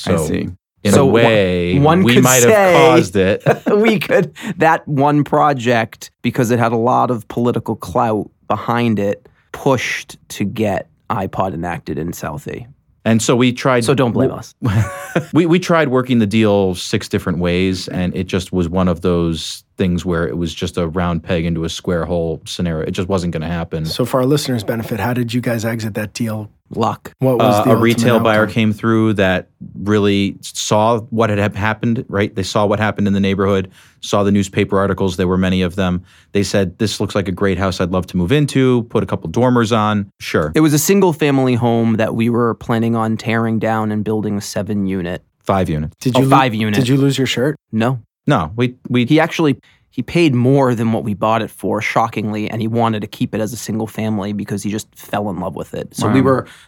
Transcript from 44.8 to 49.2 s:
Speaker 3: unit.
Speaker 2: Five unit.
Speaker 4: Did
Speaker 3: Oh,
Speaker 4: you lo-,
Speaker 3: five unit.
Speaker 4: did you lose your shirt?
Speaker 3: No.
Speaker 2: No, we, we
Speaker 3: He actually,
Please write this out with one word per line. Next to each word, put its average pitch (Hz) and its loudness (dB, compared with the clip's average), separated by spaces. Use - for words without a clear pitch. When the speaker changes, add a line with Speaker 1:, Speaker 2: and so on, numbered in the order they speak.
Speaker 3:
unit. 92 -4
Speaker 2:
Five 95 0
unit. 76 -4
Speaker 4:
Did 127 0
Speaker 3:
Oh, 131 4
Speaker 4:
you 135 2
lo-, 135 6
Speaker 3:
five 131 2
unit. 110 -2
Speaker 4:
did 135 2
you 139 4
lose 135 2
your 131 0
shirt? 127 -2
Speaker 3:
No. 113 0
Speaker 2:
No, 92 0
we, 123 -2
we 123 2
Speaker 3:
He 147 4
actually, 160 0